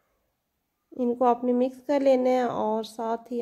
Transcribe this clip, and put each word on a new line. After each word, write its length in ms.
इनको 260
आपने 300
मिक्स 320
कर 160
लेना 280
है 160
और 380
साथ 460
ही 100